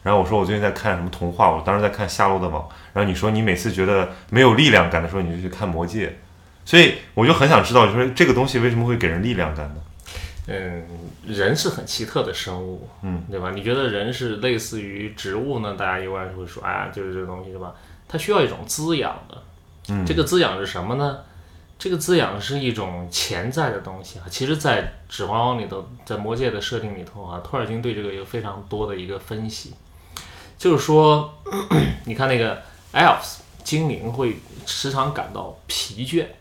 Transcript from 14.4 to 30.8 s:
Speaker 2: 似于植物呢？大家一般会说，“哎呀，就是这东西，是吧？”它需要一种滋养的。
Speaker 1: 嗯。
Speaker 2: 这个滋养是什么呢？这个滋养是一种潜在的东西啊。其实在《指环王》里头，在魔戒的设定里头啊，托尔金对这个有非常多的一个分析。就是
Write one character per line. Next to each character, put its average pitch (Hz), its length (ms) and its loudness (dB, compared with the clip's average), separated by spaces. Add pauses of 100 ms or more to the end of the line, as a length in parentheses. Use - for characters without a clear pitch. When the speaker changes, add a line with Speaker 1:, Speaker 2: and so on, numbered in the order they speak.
Speaker 2:
似 110 240 -6
于 101 300 -8
植 101 240 -6
物 127 240 -2
呢？ 104 180 -6
大 98 80 -4
家 92 140 -2
一 95 80 -6
般 95 220 -6
会 90 180 -12
说 - 180 -14
，“哎 92 60 -2
呀， 95 200 -4
就 98 120 -8
是 92 100 -8
这 92 100 -6
东 92 220 -10
西， 95 60 -14
是 92 80 -12
吧？” 87 120 -12 (380)
它 165 80 -6
需 180 140 -2
要 196 100 4
一 127 60 4
种 - 180 -6
滋 156 320 -2
养 101 180 -2 (140)
的。 - 80 -18 (520)
Speaker 1:
嗯。 98 140 -2
Speaker 2:
这 160 120 0
个 160 80 2
滋 175 180 4
养 95 160 2
是 98 80 -4
什 90 180 -6
么 113 120 -4
呢？ 143 240 -2 (580)
这 - 100 -8
个 180 80 0
滋 170 220 2
养 101 240 0
是 127 160 -4
一 123 160 0
种 90 380 -6
潜 98 400 -4
在 143 180 0
的 101 100 -4
东 95 240 -12
西 - 140 -18
啊。 87 100 -16
其 131 200 -4
实 156 100 0
在 127 240 2 (260)
《指 98 200 -6
环 110 120 0
王》 123 200 2
里 101 80 -6
头， 95 200 -10 (160)
在 107 140 -6
魔 107 180 -4
戒 123 140 0
的 104 100 -4
设 113 200 -6
定 104 180 -8
里 87 60 -12
头 98 200 -16
啊， 87 200 -10
托 135 160 -6
尔 107 80 -4
金 113 120 -4
对 120 140 -4
这 104 80 -6
个 101 100 -6
有 98 140 -10
非 113 160 -8
常 98 260 -10
多 107 200 -4
的 101 80 -6
一 90 100 -8
个 98 140 -8
分 110 280 -8
析。 - 280 -12 (840)
就 170 180 4
是 135 80 0